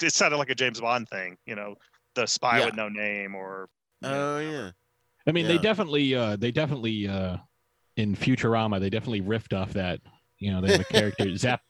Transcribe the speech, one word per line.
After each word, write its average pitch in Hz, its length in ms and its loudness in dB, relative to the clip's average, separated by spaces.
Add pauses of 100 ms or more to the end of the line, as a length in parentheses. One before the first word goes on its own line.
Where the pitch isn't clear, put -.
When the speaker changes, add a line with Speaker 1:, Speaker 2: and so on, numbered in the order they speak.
Speaker 1:
it 160 100 2
sounded 160 240 4
like 139 120 0
a 131 60 0
James 120 260 -2
Bond 117 280 0
thing, 92 360 -8
you 117 100 -10
know, 104 220 -10 (360)
the 120 140 0
Spy 120 320 2
Speaker 2:
Yeah. 110 60 4
Speaker 1:
with 110 100 -4
No 107 140 -4
Name 104 460 -4
or, 95 340 -12 (320)
you 131 80 -6
know, 139 60 -2
Speaker 2:
Oh, 143 200 -2
Speaker 1:
whatever. 151 160 -6 (140)
Speaker 2:
yeah. 90 60 -10 (540)
Speaker 3:
I 160 60 4
mean, 165 160 0
they 165 80 6
Speaker 2:
Yeah. 170 60 2
Speaker 3:
definitely, 160 520 2
uh, 113 220 2
they 117 160 0
definitely, 117 560 0
uh, 92 300 -2 (580)
in 104 200 0
Futurama, 113 680 2
they 98 100 0
definitely 110 300 -2
riffed 107 380 -2
off 92 140 -4
that. 92 280 -2 (380)
You 101 120 -2
know, 92 100 0
they 98 100 4
have 196 100 6
a - 20 -2
character, 104 420 2
Speaker 2:
<laughs> 95 120 -2
Speaker 3:
Zap, 123 320 0